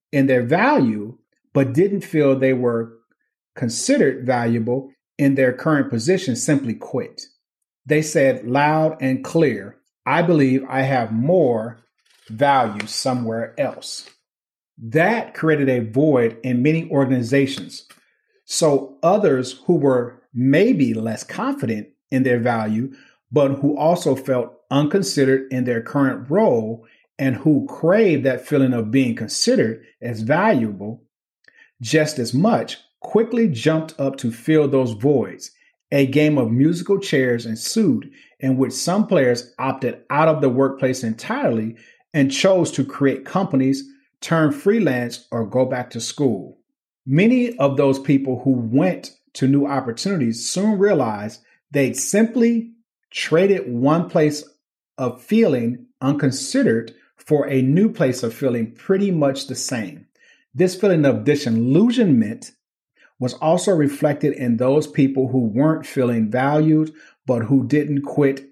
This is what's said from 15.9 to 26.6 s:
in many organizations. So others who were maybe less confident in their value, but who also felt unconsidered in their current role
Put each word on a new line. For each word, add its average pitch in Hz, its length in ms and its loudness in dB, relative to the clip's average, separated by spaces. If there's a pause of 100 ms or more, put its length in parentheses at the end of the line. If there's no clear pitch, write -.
in 123 200 0
many 160 280 0
organizations. 131 920 -2 (600)
So - 580 0
others 156 640 0
who 175 120 2
were 131 440 0 (140)
maybe 139 580 2
less 110 320 -6
confident 180 640 -6 (220)
in 131 120 0
their 123 160 2
value, 113 540 -2 (400)
but 139 280 2
who 143 180 0
also 160 360 2
felt 127 380 -4 (180)
unconsidered 139 800 0
in 127 140 -2
their 120 160 -2
current 127 500 -2
role 117 540 0 (340)